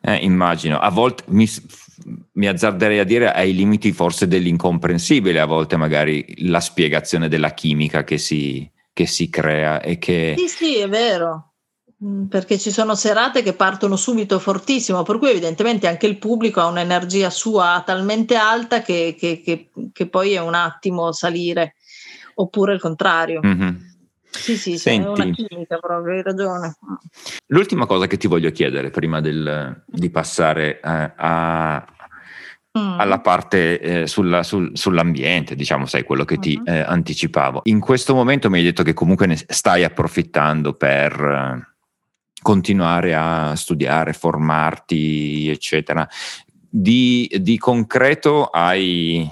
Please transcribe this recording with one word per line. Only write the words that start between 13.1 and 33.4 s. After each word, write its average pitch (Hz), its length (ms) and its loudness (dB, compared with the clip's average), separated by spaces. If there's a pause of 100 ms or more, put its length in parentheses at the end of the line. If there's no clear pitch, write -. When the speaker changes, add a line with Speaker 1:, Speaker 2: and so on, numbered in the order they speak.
Speaker 2:
che 190 100 -2
partono 196 440 0
subito 202 420 0
fortissimo, 190 640 0
per 208 160 0
cui 277 100 2
evidentemente 196 580 0
anche 170 200 0
il 208 100 0
pubblico 220 460 0
ha 165 40 4
un'energia 180 640 0
sua 175 560 0
talmente 208 520 0
alta 226 440 2
che, 170 380 -2
che, 165 260 -4
che, 165 240 -4 (240)
che 170 160 -6
poi 190 240 0
è 185 80 0
un 170 140 -4
attimo 175 580 -2
salire, 170 600 -2 (640)
oppure 196 360 0
il 185 80 -2
contrario. 165 600 0
Speaker 1:
Mhm. 92 460 -2 (420)
Speaker 2:
Sì, - 260 -4
sì, 175 220 -6
sì, - 120 0
è - 80 4
una 202 180 -2
Speaker 1:
Senti, 190 300 -2
Speaker 2:
chimica 175 320 -8
proprio, 175 360 -4
hai 190 80 -6
ragione. 185 540 -6 (720)
Speaker 1:
l'ultima 151 400 2
cosa 95 200 2
che 98 100 0
ti 90 120 -2
voglio 82 240 4
chiedere 69 380 -2
prima 82 300 -2
del, 76 680 -4
di 85 240 -4
passare, 78 680 0
eh, 78 360 -4
a, 80 680 0 (960)
Speaker 2:
Mm. 190 220 -4
Speaker 1:
alla 98 180 2
parte, 87 600 2